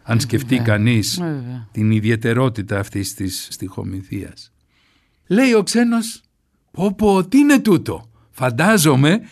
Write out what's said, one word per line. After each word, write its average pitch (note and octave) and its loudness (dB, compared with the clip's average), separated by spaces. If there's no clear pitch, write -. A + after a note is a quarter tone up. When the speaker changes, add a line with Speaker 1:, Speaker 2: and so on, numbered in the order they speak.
Speaker 1:
αν A2+ 0
Speaker 2:
Ε, - 2
Speaker 1:
σκεφτεί C3 -2
Speaker 2:
βέβαια. A2+ 0
Speaker 1:
κανείς A2 0
Speaker 2:
Ε, F3+ -4
βέβαια. B2+ -8
Speaker 1:
την A2 0
ιδιαιτερότητα A2 -2
αυτής G2 -8
της - -8
στιχομυθίας. F#2+ -12
Λέει A#3+ 2
ο G#3 4
ξένος, A#3 -2
«Πω, G3 -2
πω, G3 2
τι B3+ 2
είναι C#4+ 6
τούτο; D3+ 0
Φαντάζομαι, D3+ 2